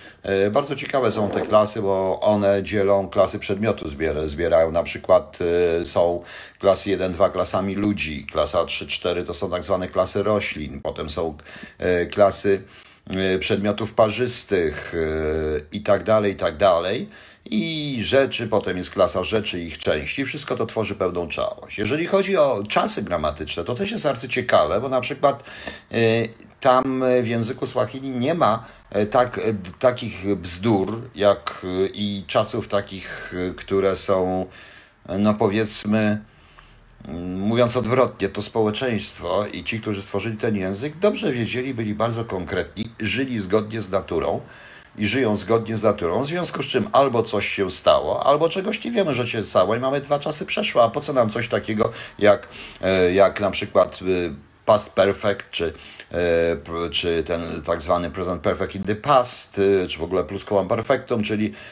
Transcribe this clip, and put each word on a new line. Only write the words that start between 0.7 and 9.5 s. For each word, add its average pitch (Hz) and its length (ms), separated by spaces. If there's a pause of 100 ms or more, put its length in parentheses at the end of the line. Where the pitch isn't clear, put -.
ciekawe 123 360
są 104 180
te 98 100
klasy, 107 420
bo 95 380
one 101 420
dzielą 98 460
klasy 98 300
przedmiotu, 104 500
zbier-, 76 400
zbierają. 82 440
Na 82 100
przykład, - 560 (420)
e, 85 60
są 87 360 (360)
klasy 95 320
jeden, 92 220
dwa 87 180
klasami 95 440
ludzi, 80 520
klasa 78 380
trzy, - 220
cztery 87 360
to 87 120
są 90 160